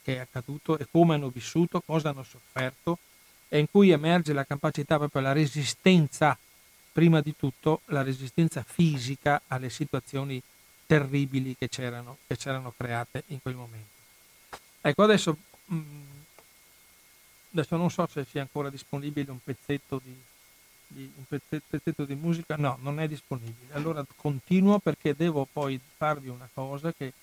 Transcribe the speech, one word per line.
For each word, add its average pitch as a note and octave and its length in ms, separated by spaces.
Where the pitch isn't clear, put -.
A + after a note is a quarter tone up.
che C3 140
è B2+ 40
accaduto C#3+ 600
e C3 100
come E3 240
hanno C#3+ 160
vissuto, E3+ 500
cosa D#3 300
hanno C3+ 140
sofferto, C3 720
e D3+ 120
in D3 100
cui G3+ 220
emerge D#3 420
la C#3 120
capacità, D3 520
proprio D3 240
la C3+ 100
resistenza, D3+ 1040
prima D#3+ 280
di D3+ 160
tutto D#3 480
la C#3+ 160
resistenza C3+ 680
fisica C#3+ 800
alle C3 220
situazioni C3+ 720
terribili C3+ 720
che C3 120
c'erano, A#2+ 480
che C3 80
c'erano C3 400
create A#2+ 520
in C3 140
quel B2+ 140
momento. A2+ 320
Ecco, D#3 220
adesso, F#3+ 340
mm, D3 280
adesso E3 240
non E3+ 120
so F3 220
se C#3 180
sia C#3+ 120
ancora C#3 280
disponibile C#3+ 640
un B2+ 100
pezzetto C#3 640
di, C3 100
di, C3+ 280
un C3+ 100
pezze-, D3 400
pezzetto D#3 380
di C#3 120
musica. E3 420
No, C3+ 240
non C#3+ 180
è D#3+ 80
disponibile. B2 640
Allora D3 340
continuo F#3 640
perché D3 360
devo D3+ 340
poi C3+ 300
farvi D3 320
una B2 260
cosa C#3+ 380
che C3 320